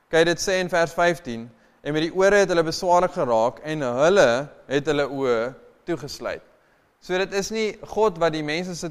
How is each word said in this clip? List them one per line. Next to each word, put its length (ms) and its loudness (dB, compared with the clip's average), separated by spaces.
Kyk, 220 4
dit 100 -4
sê 200 -2
in 80 -4
vers 240 0
vyftien, 560 -2
"En 100 -4
met 140 0
die 60 -8
ore 280 4
het 80 2
hulle 160 2
beswaarlik 480 2
geraak 500 0
en 180 -6
hulle 480 4
het 180 -2
hulle 200 0
oë 480 -2
toegesluit." 600 -8
So 160 -4
dit 160 -2
is 180 -4
nie 300 -4
God 380 -2
wat 140 2
die 100 -4
mense 320 -6
se, 160 -8